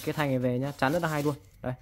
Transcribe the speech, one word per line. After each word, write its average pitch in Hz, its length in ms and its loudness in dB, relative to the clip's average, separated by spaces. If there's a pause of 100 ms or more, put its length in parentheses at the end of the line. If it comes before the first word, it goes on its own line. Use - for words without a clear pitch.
cái 151 80 -2
thanh 147 160 0
này 131 100 2
về 123 200 0
nhá, 135 200 -4
chắn 131 140 2
rất 170 100 0
là 165 60 2
hay 151 140 0
luôn. 143 120 2 (280)
Đây. 127 200 -4